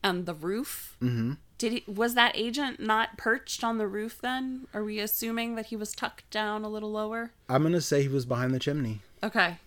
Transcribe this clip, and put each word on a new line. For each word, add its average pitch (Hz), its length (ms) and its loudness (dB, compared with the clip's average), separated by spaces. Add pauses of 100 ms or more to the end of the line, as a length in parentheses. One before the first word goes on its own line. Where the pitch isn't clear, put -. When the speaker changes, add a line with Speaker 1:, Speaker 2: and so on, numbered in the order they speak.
Speaker 1:
and 180 240 2
the 170 80 -4
roof, 190 680 -6
Speaker 2:
Mm-hmm. 120 300 0 (240)
Speaker 1:
did 233 160 0
he, 240 180 -4
was 226 240 2
that 240 220 6
agent 247 440 -2
not 220 360 2
perched - 480 0
on 226 140 2
the 214 100 0
roof 208 320 -4
then? 262 540 -4
Are 214 100 -2
we 214 160 -2
assuming 226 540 0
that 220 120 -6
he 226 100 -6
was 208 160 -4
tucked - 360 -6
down 214 360 0
a 214 40 -4
little 214 240 -4
lower? 220 380 -4 (180)
Speaker 2:
I'm 135 140 4
gonna 165 180 4
say 143 220 4
he 139 60 2
was 131 180 0
behind 127 280 2
the 131 40 2
chimney. 123 420 0 (220)
Speaker 1:
Okay. 180 340 2 (100)